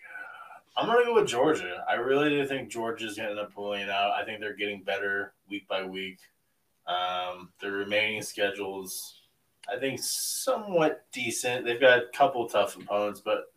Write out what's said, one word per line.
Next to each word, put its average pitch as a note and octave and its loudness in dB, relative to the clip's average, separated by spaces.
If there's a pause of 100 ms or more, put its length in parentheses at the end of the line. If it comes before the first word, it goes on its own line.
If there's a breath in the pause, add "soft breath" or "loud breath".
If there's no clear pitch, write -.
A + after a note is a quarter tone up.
go. - -10
I'm D#3 0
gonna A#3+ 6
go A3+ 6
with - 2
Georgia. - 2
I - 2
really C#3 4
do C#3+ 2
think C3 -6
Georgia's A2+ -6
gonna A2 -4
end G#2 -6
up G#2 -6
pulling G2+ -4
it G2 -6
out. G2+ 2
I G#2 -2
think A2 -8
they're G#2 -6
getting G2+ -6
better G2 -2 (160)
week - -8
by G2 -2
week. F#2+ -8 (680)
Um, F2+ -4 (120)
their G2+ -6
remaining G#2 0
schedules, G2 -6 (460)
I G2+ -4
think, C3 -2
somewhat - 0
decent. B2 -2
They've A#2+ 0
got B2 10
a A#2 -2
couple B2 4
tough - 2
opponents, G2+ -2
but - -2